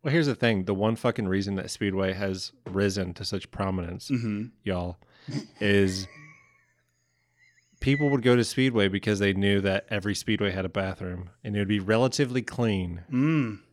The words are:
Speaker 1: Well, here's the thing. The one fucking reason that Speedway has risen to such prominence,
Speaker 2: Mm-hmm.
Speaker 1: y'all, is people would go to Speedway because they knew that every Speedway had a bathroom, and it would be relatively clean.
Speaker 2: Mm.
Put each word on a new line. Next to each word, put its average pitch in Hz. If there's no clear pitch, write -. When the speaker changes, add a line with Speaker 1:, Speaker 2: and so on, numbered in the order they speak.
Speaker 1:
Well, 147
here's 156
the 127
thing. 110
The 98
one 107
fucking 113
reason 98
that 95
Speedway 95
has 95
risen 95
to 107
such -
prominence, 95
Speaker 2:
Mm-hmm. 117
Speaker 1:
y'all, 90
is 98
people 143
would 135
go 123
to 120
Speedway 117
because 98
they 101
knew 101
that 98
every 101
Speedway 104
had 92
a 92
bathroom, 92
and 107
it -
would 101
be 104
relatively 123
clean. 92
Speaker 2:
Mm. 127